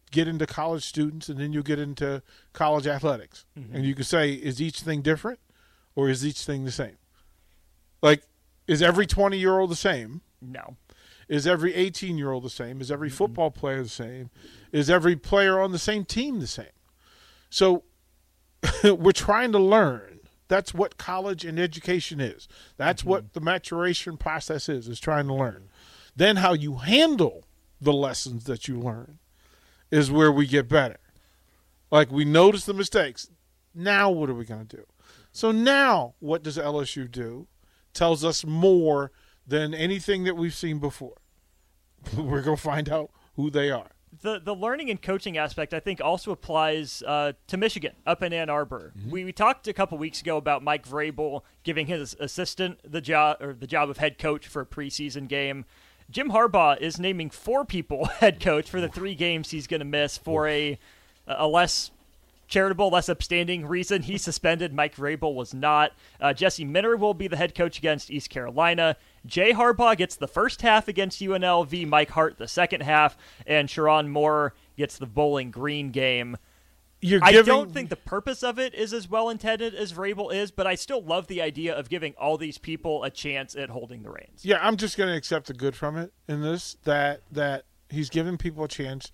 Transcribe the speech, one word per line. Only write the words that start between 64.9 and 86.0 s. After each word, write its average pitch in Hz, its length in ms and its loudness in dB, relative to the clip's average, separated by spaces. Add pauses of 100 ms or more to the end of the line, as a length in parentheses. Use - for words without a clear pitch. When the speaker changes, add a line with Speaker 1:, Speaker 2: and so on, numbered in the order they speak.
Speaker 2:
Vrabel 147 380 -4
was 127 180 -8
not. 147 420 2 (280)
Uh, 143 100 4
Jesse 170 320 0
Minter 196 320 2
will 208 200 2
be 190 120 -6
the - 100 -4
head 165 180 -2
coach 175 240 -2
against 156 320 -2
East 139 180 -8
Carolina. 160 680 0 (280)
Jay 180 260 4
Harbaugh 233 460 4
gets 175 180 -2
the - 120 -6
first - 340 -2
half 220 260 4
against 190 340 -4
U 190 120 -2
N 185 100 -2
L 175 200 4
V, 165 220 -6
Mike 151 260 2
Hart - 260 0
the 113 100 -12
second 175 340 -2
half, 151 360 4 (300)
and 147 200 2
Sherrone 151 420 2
Moore 147 440 0 (240)
gets 143 220 -6
the 135 80 -10
Bowling 139 420 -2
Green 143 400 -6
game. 123 480 -2 (640)
Speaker 1:
You're 185 220 4
Speaker 2:
I 202 80 12
Speaker 1:
giving 220 200 10
Speaker 2:
don't 269 220 2
think 262 160 -6
the 170 60 -6
purpose 208 480 -6
of 240 160 -4
it 262 160 -4
is 214 180 -6
as 202 160 -8
well 226 200 0
intended 220 440 -4
as 202 180 -8
Vrabel 196 400 -6
is, 196 200 -4
but 196 160 -2
I 185 80 0
still 254 260 -6
love 170 240 -4
the 180 160 -6
idea 156 340 -4
of 131 140 -8
giving 160 260 -6
all 156 220 -2
these 151 220 -10
people 160 440 -6
a 135 60 -6
chance 139 460 -8
at 139 160 -8
holding 120 320 -14
the 107 80 -16
reins. - 340 -20
Speaker 1:
Yeah, 190 160 4
I'm 214 160 2
just 208 200 -6
gonna 185 180 2
accept 156 320 -4
the 135 80 -10
good 131 200 -2
from 151 220 -6
it 170 160 -8 (140)